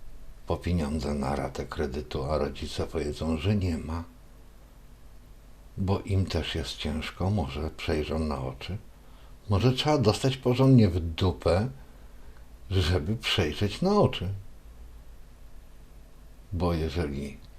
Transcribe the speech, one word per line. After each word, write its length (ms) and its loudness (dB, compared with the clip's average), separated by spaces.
po 100 0
pieniądze 560 0
na 220 0
ratę 300 -4
kredytu, 580 -4
a 140 0
rodzice 500 -2
powiedzą, 500 -2
że 180 2
nie 220 0
ma, 260 -6
bo 220 2
im 260 2
też 300 -2
jest 220 -4
ciężko, 520 -2
może 400 0
przejrzą 500 -2
na 220 -2
oczy. 360 -6
Może 220 6
trzeba 260 2
dostać 400 4
porządnie 520 8
w 100 2
dupę, 720 2
żeby 460 2
przejrzeć 680 0
na 140 4
oczy. 340 4
Bo 200 2
jeżeli 640 -2